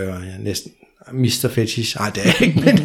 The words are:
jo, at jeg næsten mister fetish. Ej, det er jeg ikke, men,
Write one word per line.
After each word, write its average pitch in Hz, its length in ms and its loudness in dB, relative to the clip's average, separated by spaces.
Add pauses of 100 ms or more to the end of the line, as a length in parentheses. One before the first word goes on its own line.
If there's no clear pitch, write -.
jo, 95 120 -4
at 90 120 -10
jeg 92 140 -12
næsten 101 320 -6 (400)
mister 127 360 0
fetish. 113 480 -2
Ej, 104 140 -2
det 98 120 -6
er - 40 2
jeg 226 220 4
ikke, 156 120 2
men, 269 240 6